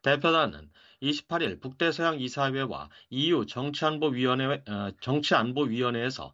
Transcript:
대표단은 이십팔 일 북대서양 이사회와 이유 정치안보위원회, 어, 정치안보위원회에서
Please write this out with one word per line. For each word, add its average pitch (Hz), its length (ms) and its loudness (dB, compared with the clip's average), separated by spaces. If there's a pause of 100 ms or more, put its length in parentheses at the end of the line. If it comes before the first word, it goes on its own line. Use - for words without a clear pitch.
대표단은 143 680 2 (300)
이십팔 147 420 -2
일 107 180 -2
북대서양 160 600 0
이사회와 127 680 -2 (200)
이유 143 380 2
정치안보위원회, 139 1200 0
어, 101 240 -4 (100)
정치안보위원회에서 123 1300 0